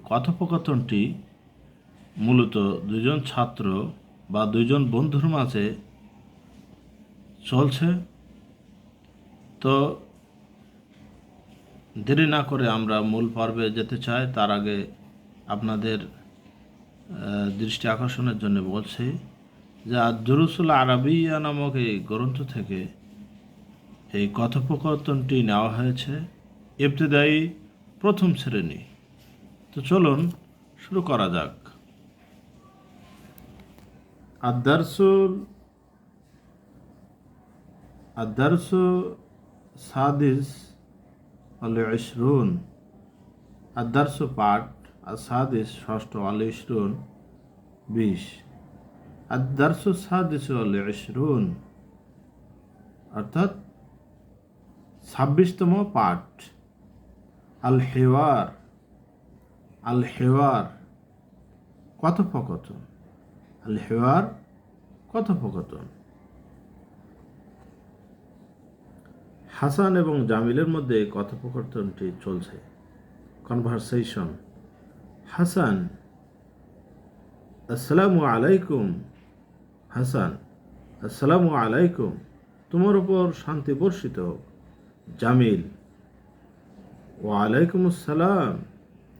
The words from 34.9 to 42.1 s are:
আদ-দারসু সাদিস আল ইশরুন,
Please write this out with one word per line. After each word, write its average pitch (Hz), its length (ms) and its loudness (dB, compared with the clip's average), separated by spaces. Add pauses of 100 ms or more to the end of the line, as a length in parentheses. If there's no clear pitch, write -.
আদ-দারসু 175 1000 2 (640)
সাদিস 139 920 0 (880)
আল 113 320 -2
ইশরুন, 117 640 0 (1160)